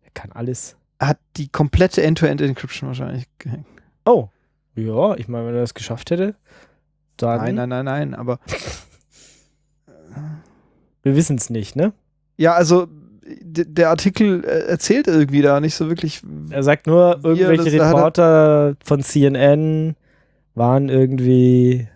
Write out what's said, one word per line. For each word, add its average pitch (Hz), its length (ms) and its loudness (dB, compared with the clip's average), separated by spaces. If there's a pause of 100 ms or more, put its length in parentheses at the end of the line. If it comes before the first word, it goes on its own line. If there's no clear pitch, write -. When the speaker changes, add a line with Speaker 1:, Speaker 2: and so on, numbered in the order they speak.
Speaker 1:
Er - 100 -20
kann - 180 -18
alles. 123 460 -10 (220)
Speaker 2:
Er 139 80 -2
hat - 100 -2 (200)
die 143 100 -8
komplette 156 560 0
End-to-End-Encryption 143 840 -2
wahrscheinlich 131 360 -10 (140)
gehackt. 131 260 -12 (400)
Speaker 1:
Oh. 185 220 2 (480)
Ja, 113 400 -2
ich 107 120 -14
meine, 117 200 -8
wenn 120 80 -6
er 120 60 -2
das 117 120 -6
geschafft - 380 -10
hätte, 190 240 -4 (800)
dann 117 220 -4
Speaker 2:
Nein, - 160 -6
nein, 123 140 -6
nein, 127 160 -6
nein, 139 280 -6
aber 120 240 -8 (2750)
Speaker 1:
Wir 139 120 0
wissen's 147 340 -2
nicht, 110 260 -8
ne? 180 180 -2 (440)
Speaker 2:
Ja, 165 160 2
also, 175 340 2 (380)
d-, 165 400 -8
der 160 240 0
Artikel, 190 540 0
äh, - 240 -2
erzählt 220 400 0
irgendwie 143 340 2
da 143 180 4
nicht 151 160 -4
so 160 140 -4
wirklich, 165 320 -6 (280)
Speaker 1:
Er 143 140 -6
sagt 147 240 0
nur, 175 360 4
Speaker 2:
wie 165 180 2
er 180 100 4
Speaker 1:
irgendwelche 160 260 2
Speaker 2:
das - 0 -
da 156 120 4
hat. 170 60 4
Speaker 1:
Reporter 156 880 4
von 143 200 0
C 139 220 2
N 139 100 2
N 156 600 2 (600)
waren 127 340 2
irgendwie 127 1080 2